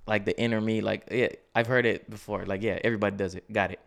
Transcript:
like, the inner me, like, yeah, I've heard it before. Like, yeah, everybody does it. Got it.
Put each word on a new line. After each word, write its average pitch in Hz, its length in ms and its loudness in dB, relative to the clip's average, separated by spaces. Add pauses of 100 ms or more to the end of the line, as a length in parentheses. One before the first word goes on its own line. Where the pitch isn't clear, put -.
like, 107 200 2
the 98 140 0
inner 117 220 2
me, 110 200 0
like, 104 280 -2
yeah, 120 200 2 (260)
I've 117 100 4
heard 120 220 4
it 101 240 0
before. 101 340 -8
Like, 95 160 -4
yeah, 101 220 0
everybody 104 340 0
does 95 160 -2
it. 90 180 -14
Got 98 200 0
it. - 160 -12